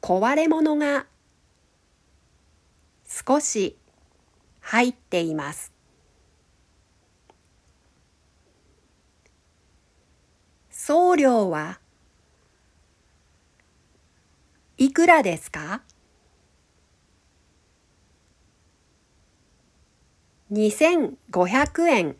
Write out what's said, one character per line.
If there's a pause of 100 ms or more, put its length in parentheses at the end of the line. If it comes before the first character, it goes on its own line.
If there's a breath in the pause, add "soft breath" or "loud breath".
壊
れ
物
が (2000)
少
し (800)
入
っ
て
い
ま
す。 (4000)
送
料
は (3000)
い
く
ら
で
す
か？ (4000)
二
千 (120)
五
百
円。